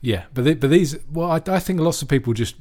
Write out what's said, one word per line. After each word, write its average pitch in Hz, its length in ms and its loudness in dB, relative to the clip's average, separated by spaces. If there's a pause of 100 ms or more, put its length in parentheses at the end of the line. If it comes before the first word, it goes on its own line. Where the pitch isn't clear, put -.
Yeah, 104 240 -2 (100)
but 123 80 0
they, 151 100 4
but 135 160 0
these, 160 280 4 (140)
well, 165 200 -2
I, 160 160 0
I 190 120 2
think 185 200 -2
lots 160 240 0
of 131 60 -10
people 123 240 2
just 110 280 -4